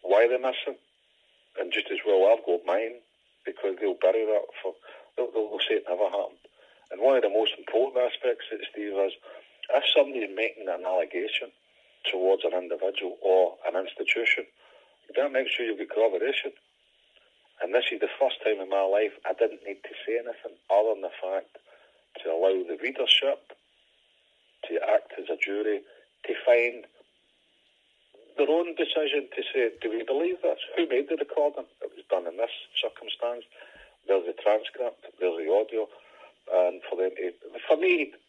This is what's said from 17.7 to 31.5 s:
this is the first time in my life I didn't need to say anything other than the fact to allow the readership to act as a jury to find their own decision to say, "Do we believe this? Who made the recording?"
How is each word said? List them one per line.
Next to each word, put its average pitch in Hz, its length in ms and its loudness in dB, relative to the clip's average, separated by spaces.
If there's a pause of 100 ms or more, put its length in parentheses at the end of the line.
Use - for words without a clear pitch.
this 120 180 2
is - 140 -4
the - 160 -4
first 139 240 2
time 107 160 2
in 95 80 -6
my 98 160 2
life 101 400 2
I - 80 -2
didn't - 320 0
need 101 180 -10
to - 220 -14
say 117 160 -2
anything - 480 -14
other 107 240 4
than 95 160 -4
the - 100 -12
fact 95 380 -6 (680)
to 82 100 -2
allow 92 200 4 (120)
the 82 160 -8
readership - 720 0 (1160)
to - 40 -6 (120)
act - 360 2
as - 80 -12
a - 80 -4
jury 104 440 -2 (440)
to - 80 -4 (160)
find 120 400 2 (1500)
their 139 80 4
own 165 260 0
decision 147 640 -2
to - 60 -6 (100)
say, 120 180 2 (100)
"Do 117 100 -4
we 113 120 -4
believe 165 400 -2
this? - 160 0 (180)
Who 339 120 0
made - 200 0
the 160 80 -2
recording?" 147 500 -2 (140)